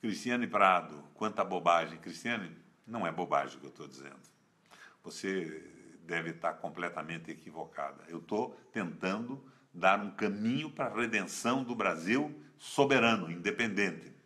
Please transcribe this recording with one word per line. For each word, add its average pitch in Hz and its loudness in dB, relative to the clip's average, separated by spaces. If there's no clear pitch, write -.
Cristiane 120 0
Prado, 90 4
quanta 104 0
bobagem. 85 4
Cristiane, 92 -6
não 110 -4
é 85 0
bobagem 71 -2
o 64 -20
que 71 -16
eu 65 -16
tô 80 -16
dizendo. 67 -18
Você 87 -4
deve 82 -2
tá 82 -2
completamente 82 -8
equivocada. 73 -10
Eu 82 -8
tô 113 -4
tentando 104 -4
dar 95 6
um 101 -6
caminho 110 0
pra 135 -4
redenção 113 0
do 120 -4
Brasil 101 2
soberano, 117 4
independente. 98 0